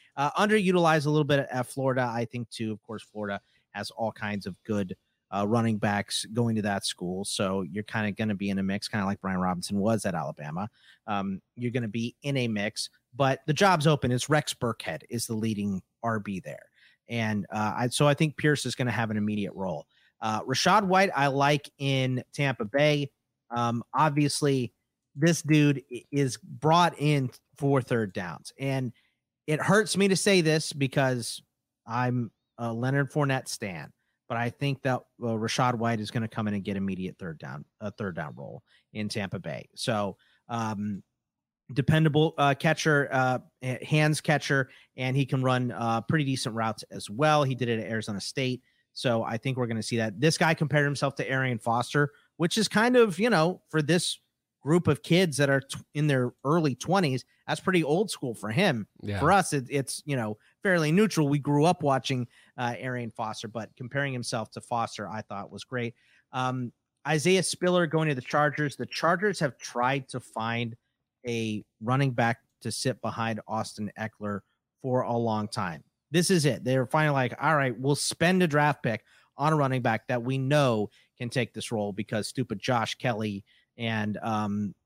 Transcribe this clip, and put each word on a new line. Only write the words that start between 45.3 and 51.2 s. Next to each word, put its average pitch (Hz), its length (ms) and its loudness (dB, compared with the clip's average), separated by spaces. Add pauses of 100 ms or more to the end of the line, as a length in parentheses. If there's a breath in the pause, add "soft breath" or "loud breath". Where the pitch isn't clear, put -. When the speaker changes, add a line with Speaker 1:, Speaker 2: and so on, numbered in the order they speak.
Speaker 1:
run, 127 300 2
uh, 117 300 -2
pretty 156 220 0
decent 131 300 -4
routes 110 360 -4
as 98 180 -12
well. 147 360 4
He 135 100 0
did 120 160 -2
it 113 100 0
at 98 100 -6
Arizona 107 300 -6
State. 127 420 -4 (300)
So 117 300 0
I 117 160 -4
think 131 180 -4
we're 123 120 -2
gonna 113 140 -4
see 117 140 -4
that. 110 240 -2
This 156 160 4
guy 165 160 4
compared 147 320 2
himself 143 300 -2
to 117 160 -6